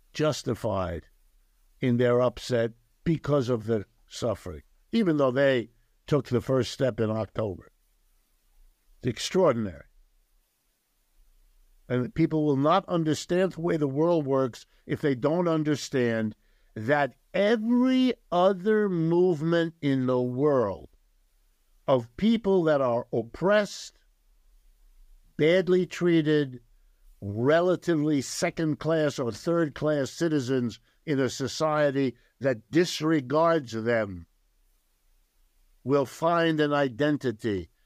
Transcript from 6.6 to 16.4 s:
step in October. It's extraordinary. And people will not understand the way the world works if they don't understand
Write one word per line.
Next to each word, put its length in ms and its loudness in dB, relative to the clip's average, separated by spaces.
step 300 -2
in 80 0
October. 600 -6
It's 80 -2
extraordinary. 720 0
And 260 -2
people 300 0
will 100 2
not 320 2
understand 640 -2
the 100 -12
way 140 -2
the 120 0
world 380 0
works 400 -2
if 160 -6
they 140 0
don't 340 0
understand 840 0